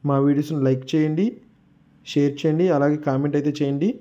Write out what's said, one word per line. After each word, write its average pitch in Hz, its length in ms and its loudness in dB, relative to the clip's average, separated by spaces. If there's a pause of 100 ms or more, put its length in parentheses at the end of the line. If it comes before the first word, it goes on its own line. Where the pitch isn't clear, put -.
మా 143 140 2
వీడియోస్ని 143 440 0
లైక్ 131 240 0
చేయండి, 156 400 0 (800)
షేర్ 143 280 0
చేయండి, 160 340 0
అలాగే 147 320 2
కామెంట్ 143 360 -2
అయితే 143 140 0
చేయండి. 143 400 -2 (100)